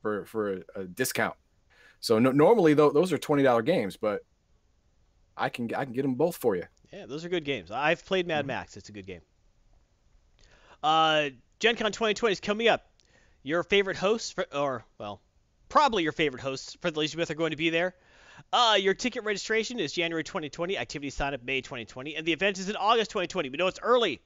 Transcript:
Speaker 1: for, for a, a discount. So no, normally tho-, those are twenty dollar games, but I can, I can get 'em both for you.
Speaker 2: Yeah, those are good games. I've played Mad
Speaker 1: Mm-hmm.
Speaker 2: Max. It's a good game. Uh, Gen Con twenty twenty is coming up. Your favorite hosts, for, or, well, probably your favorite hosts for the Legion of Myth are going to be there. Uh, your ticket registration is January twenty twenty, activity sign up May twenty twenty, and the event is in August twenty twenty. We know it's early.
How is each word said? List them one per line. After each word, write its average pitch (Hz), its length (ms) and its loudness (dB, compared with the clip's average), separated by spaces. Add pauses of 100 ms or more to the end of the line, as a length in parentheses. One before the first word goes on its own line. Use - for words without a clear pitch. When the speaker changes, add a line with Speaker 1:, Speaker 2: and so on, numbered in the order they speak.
Speaker 1:
for, 104 240 -4
for 104 260 -4
a, 92 100 -6 (180)
a 95 40 -8
discount. 101 500 -2 (680)
So 110 180 2
no, 123 140 4
normally 160 420 6
tho-, 147 160 8
those 165 200 4
are 151 60 0
twenty 143 260 0
dollar 120 200 6
games, 117 340 0
but 104 240 -2 (1120)
I 120 140 -2
can, 117 260 -4
I 127 120 -2
can 120 80 -12
get 135 100 -2
'em 135 120 0
both 170 200 0
for 110 200 2
you. 85 80 -6 (280)
Speaker 2:
Yeah, - 140 -16
those 151 180 -10
are 175 60 -10
good 175 160 -2
games. 104 240 -6
I've 147 340 0
played 185 220 0
Mad 156 140 0
Speaker 1:
Mm-hmm. 139 80 -6
Speaker 2:
Max. 110 280 -8
It's 104 140 -18
a - 20 -18
good 101 140 -14
game. 90 160 -14 (1600)
Uh, 156 480 4 (280)
Gen 226 180 2
Con 220 160 -2
twenty 214 220 0
twenty 214 180 0
is 175 80 -4
coming 214 280 0
up. - 220 2 (520)
Your 160 200 -2
favorite 190 340 0
hosts, 202 360 -2
for, 180 120 -6 (100)
or, 139 300 -4 (140)
well, 104 240 -12 (460)
probably 254 340 4
your 151 100 0
favorite 139 300 -2
hosts 135 400 -8
for 175 80 -2
the 151 80 -6
Legion 151 180 -2
of 165 60 -4
Myth 160 80 -4
are 156 40 -6
going 160 180 -2
to 147 40 -6
be 160 140 0
there. 170 240 0 (580)
Uh, 220 260 4
your 190 140 2
ticket 226 320 -4
registration 220 560 -4
is 147 120 -4
January 165 300 -2
twenty 156 280 -8
twenty, 175 260 -6
activity 143 340 -8
sign 139 220 -4
up 131 100 -10
May 131 200 -4
twenty 120 240 -10
twenty, 143 300 -12
and 160 100 -6
the 165 60 2
event 185 260 0
is 190 100 -6
in 208 80 -6
August 214 340 2
twenty 185 160 -2
twenty. 156 220 -4
We 131 80 -8
know 175 100 0
it's 180 160 -4
early. 220 440 2